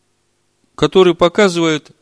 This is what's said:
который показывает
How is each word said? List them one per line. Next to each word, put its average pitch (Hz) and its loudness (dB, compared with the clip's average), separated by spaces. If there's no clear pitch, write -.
который 175 0
показывает 170 -2